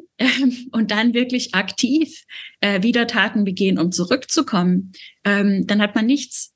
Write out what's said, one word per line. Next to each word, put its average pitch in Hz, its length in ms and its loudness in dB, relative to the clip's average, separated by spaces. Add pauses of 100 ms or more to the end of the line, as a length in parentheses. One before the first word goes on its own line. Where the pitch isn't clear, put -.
<laughs> - 140 -20
ähm, 254 520 0
und 220 200 0
dann 220 240 2
wirklich 247 400 -2
aktiv, 247 680 -2 (360)
äh, 202 220 2
wieder 233 240 2
Taten 208 380 0
begehen, 190 340 0
um 170 120 0
zurückzukommen, 185 1040 0 (320)
ähm, 202 420 2
dann 208 140 2
hat 208 140 2
man 220 100 2
nichts - 520 -2